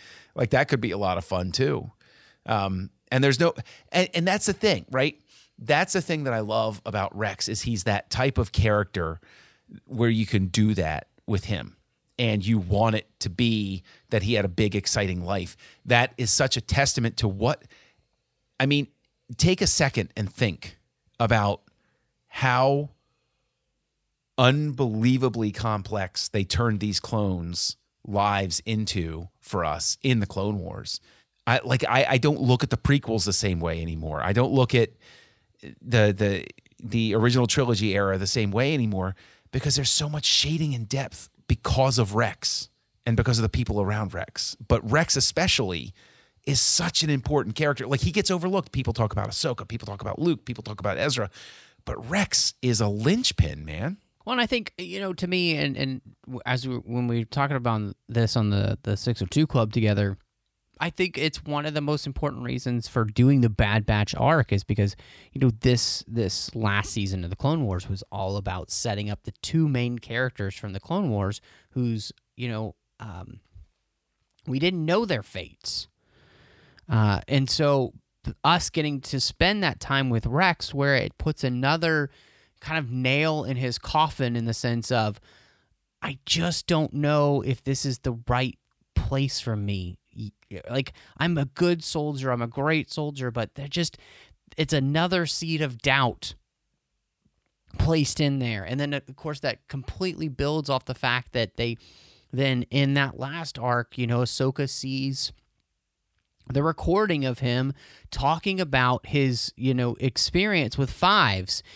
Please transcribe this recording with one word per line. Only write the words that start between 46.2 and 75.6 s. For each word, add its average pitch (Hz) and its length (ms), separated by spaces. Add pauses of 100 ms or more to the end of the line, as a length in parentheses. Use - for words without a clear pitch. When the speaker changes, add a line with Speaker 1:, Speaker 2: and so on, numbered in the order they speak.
Speaker 1:
is 139 160
such - 420
an 151 60
important 135 460
character. 143 320
Like, 135 140
he 151 100
gets 190 200
overlooked. 185 400
People 123 220
talk 110 180
about 101 180
Ahsoka. 120 380
People - 200
talk 101 140
about 101 180
Luke. 160 260
People - 180
talk 104 160
about 101 180
Ezra. 120 320 (540)
But - 260
Rex - 520
is 120 180
a 107 80
linchpin, 104 800
man. 98 320 (280)
Speaker 2:
Well, 233 80
and 247 80
I 233 40
think, 233 320
you 185 220
know, 190 140
to 180 140
me, 175 280
and, 143 200
and 135 260 (240)
w-, 127 200
as 127 220
we, 127 80
when 120 320
we 117 120
were 113 60
talking 139 320
about 110 380 (120)
this 117 300
on 104 140
the, 101 320
the 104 120
six - 260
oh 95 40
two 147 220
Club 113 260
together, 104 440 (640)
I 170 100
think 185 260
it's 147 260
one 147 220
of 151 80
the 147 80
most 147 260
important 135 360
reasons 123 440
for 120 160
doing 127 380
the 117 80
Bad 107 360
Batch 104 300
arc 139 380
is 101 100
because, 104 320 (380)
you 135 80
know, 127 180
this, - 480
this - 480
last 101 360
season 95 340
of 87 40
the 98 60
Clone 147 300
Wars 90 240
was 98 120 (120)
all 98 240
about 95 340
setting 104 380
up 104 140
the - 180
two 160 260
main 123 320
characters 117 560
from 101 160
the 95 80
Clone 180 300
Wars 101 320 (300)
who's, 117 420 (240)
you 123 100
know, 107 280 (260)
um, 98 400 (1080)
we 131 100
didn't 170 280
know 190 200
their 143 180
fates. - 640 (1000)